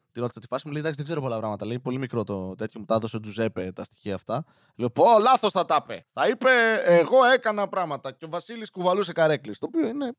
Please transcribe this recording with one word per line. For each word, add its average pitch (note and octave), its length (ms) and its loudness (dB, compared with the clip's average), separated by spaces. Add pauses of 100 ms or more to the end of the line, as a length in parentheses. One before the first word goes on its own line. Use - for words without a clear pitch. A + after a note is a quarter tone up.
(120)
τη - 80 -14
ρώτησα A#2 200 -6
τη G#2+ 80 -20
φάση, C3+ 200 -6
μου D3+ 40 -10
λέει, D3+ 100 -6
"Εντάξει, D3+ 160 -4
δεν C#3+ 80 -8
ξέρω D#3 160 -6
πολλά B2 160 -4
πράγματα". G#2+ 280 -6
Λέει, A#2 140 -6
"Πολύ B2+ 180 -6
μικρό A#2+ 260 -4
το F#2+ 320 -8
τέτοιο", A2 240 -10
μου G#2 60 -14
τα A2 100 0
έδωσε A2+ 200 -2
ο A2 40 -6
Τζουζέπε G#2 520 -6
τα F#2 120 -12
στοιχεία - 320 -10
αυτά. A#2 300 -6 (300)
Λέω, A#2+ 140 -2
"Πω, G#3+ 300 6
λάθος A3+ 320 4
θα F3 140 0
τα D3+ 180 2
είπε. G2 300 -12
Θα C#3+ 140 0
είπε, A#3 580 2
εγώ F3 400 6
έκανα A3 420 2
πράγματα D3+ 440 -6
και D3 140 -16
ο D#3+ 40 -12
Βασίλης G#3+ 400 -10
κουβαλούσε F3+ 420 0
καρέκλες". D3+ 480 0
Το - 60 -8
οποίο D4+ 220 -2
είναι, B3+ 320 -6